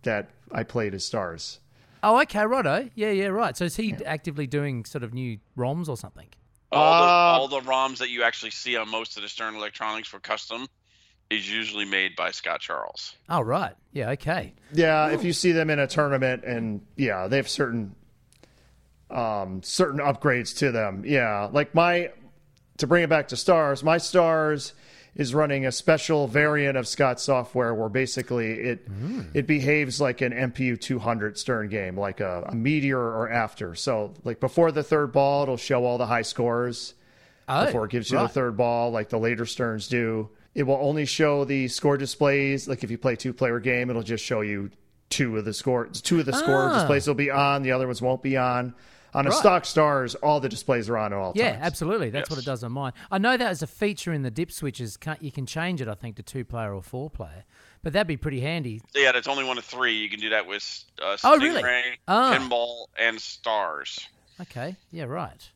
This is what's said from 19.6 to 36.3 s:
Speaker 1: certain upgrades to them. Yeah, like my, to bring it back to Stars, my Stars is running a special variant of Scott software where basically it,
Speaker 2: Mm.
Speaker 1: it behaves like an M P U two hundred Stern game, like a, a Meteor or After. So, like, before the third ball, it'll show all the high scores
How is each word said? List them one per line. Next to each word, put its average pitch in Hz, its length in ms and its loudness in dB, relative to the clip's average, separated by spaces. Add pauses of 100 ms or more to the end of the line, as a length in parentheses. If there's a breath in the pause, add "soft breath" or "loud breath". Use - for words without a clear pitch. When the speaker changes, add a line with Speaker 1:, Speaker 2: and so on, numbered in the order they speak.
Speaker 1:
certain 147 360 0
upgrades 131 600 0
to 139 120 2
them. 101 340 -2
Yeah, 110 460 2
like 147 220 0
my, 175 380 2 (680)
to 143 100 -2
bring 170 160 4
it 151 60 0
back 151 200 2
to 123 80 -6
Stars, 147 460 2
my 160 140 4
Stars 160 760 2 (420 loud breath)
is 131 180 -2
running 143 320 2
a 127 60 0
special 151 560 2
variant 143 500 2
of 123 100 -2
Scott 127 340 2
software 123 520 2
where 110 140 -2
basically 120 640 -2
it, 113 400 -4
Speaker 2:
Mm. 165 420 -6
Speaker 1:
it 143 140 0
behaves 147 540 2
like 123 180 0
an 123 140 0
M 123 180 0
P 131 140 -2
U 120 120 2
two 127 220 -4
hundred 107 380 -2
Stern 110 320 -2
game, 95 280 -4
like 98 220 -4
a, 90 280 -2
a - 80 -6
Meteor 135 440 2
or 113 320 -2
After. 107 440 -2
So, 107 380 -2 (120)
like, 117 160 -4
before 165 320 4
the 147 100 -2
third 147 300 0
ball, 143 300 4
it'll 131 120 0
show 123 300 0
all 123 120 0
the 120 100 0
high 117 160 2
scores 120 720 -2 (520 soft breath)